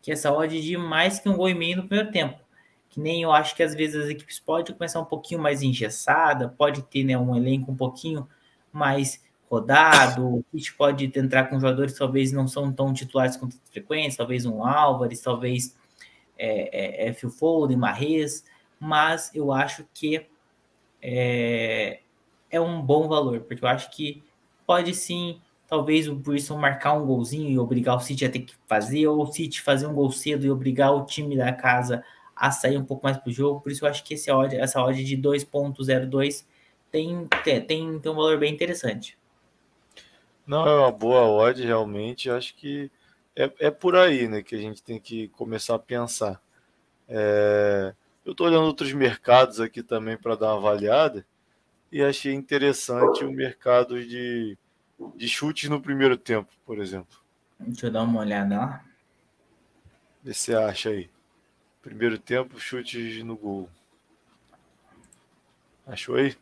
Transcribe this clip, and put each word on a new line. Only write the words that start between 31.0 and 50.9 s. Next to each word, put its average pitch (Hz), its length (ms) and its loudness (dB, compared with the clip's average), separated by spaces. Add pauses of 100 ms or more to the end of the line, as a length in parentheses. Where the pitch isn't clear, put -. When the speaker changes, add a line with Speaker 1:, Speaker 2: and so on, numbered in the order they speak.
Speaker 1:
time 147 320 -6
da 123 160 0
casa 123 520 0 (320)
a 139 140 2
sair 135 280 0
um 135 60 -4
pouco 135 200 -8
mais 135 120 0
pro 127 160 -8
jogo, 143 280 0
por 143 120 -10
isso 135 120 -8
eu 147 40 2
acho 143 160 -6
que 151 100 -10
esse 147 160 -6
odd, 131 260 2
essa 131 260 0
odd 131 200 0
de 135 140 -4
dois 143 260 2
ponto 139 400 -4
zero 131 240 0
dois 139 400 -2 (440)
tem, 170 360 -4 (180)
tem, 131 180 2
tem, 160 360 -4
tem 156 140 -4
um - 20 -4
valor 156 240 2
bem 147 140 0
interessante. 147 640 -6 (1300)
Speaker 2:
Não, 151 200 2
é 151 80 8
uma 135 160 8
boa 113 380 6
odd, 113 340 4
realmente, 113 680 -2
acho 123 240 -4
que 143 360 -10 (460)
é, 139 240 0
é 151 100 2
por 175 240 0
aí, 160 320 6
né, 107 160 -4
que - 120 -12
a 110 40 -6
gente 107 240 -10
tem 113 160 -12
que 113 300 -10
começar 113 460 -6
a 110 40 -2
pensar. 117 640 -6 (640)
É, 104 840 2 (320)
eu 131 100 -10
tô 170 120 0
olhando 160 180 6
outros 147 300 -2
mercados 123 640 4
aqui 113 220 -6
também 110 340 -4
pra 113 180 -2
dar 107 200 0
uma - 20 -2
avaliada, 104 720 2 (640)